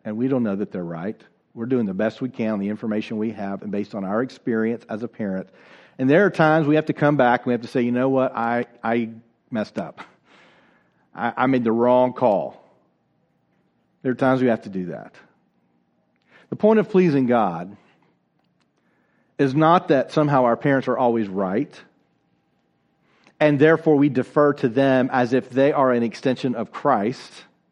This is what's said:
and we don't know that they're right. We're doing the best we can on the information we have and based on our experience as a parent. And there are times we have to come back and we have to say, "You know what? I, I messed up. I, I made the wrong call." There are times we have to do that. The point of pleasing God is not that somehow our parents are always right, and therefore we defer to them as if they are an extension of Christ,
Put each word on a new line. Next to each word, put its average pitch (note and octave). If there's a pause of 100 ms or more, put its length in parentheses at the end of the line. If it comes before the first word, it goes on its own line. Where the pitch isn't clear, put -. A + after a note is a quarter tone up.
and G#2+
we B2
don't C3
know G2+
that G2+
they're F2+
right. E2+ (320)
We're A#2
doing B2+
the G2
best G2
we B2+
can A#2
on G#2+
the G2
information G#2+
we A2
have G2+
and G#2
based G#2
on G2
our G2+
experience A2+
as A2+
a A#2
parent. F#2+ (500)
And C3
there F3
are F#3
times D#3
we D3+
have D#3
to D#3+
come D3
back B2
and -
we B2
have A#2
to A#2
say, B2+
"You A#2+
know B2+
what? C3
I, A#2 (180)
I A2+ (380)
messed G#2+
up. E2+ (1120)
I, A2+
I B2+
made C3
the A2+
wrong B2
call." G2 (1400)
There C3
are B2
times C3
we B2+
have A2
to G#2
do F#2
that. C2 (1400)
The C#3
point G#3+
of G3
pleasing D3
God G2+ (1600)
is C3+
not E3
that C3+
somehow D3
our A#2
parents C3+
are A#2+
always A#2
right, F#2+ (1700)
and D3
therefore D#3+
we C#3+
defer C#3+
to C#3
them C3
as B2
if B2+
they C3+
are C#3
an A#2+
extension B2
of A2
Christ, A#2+ (400)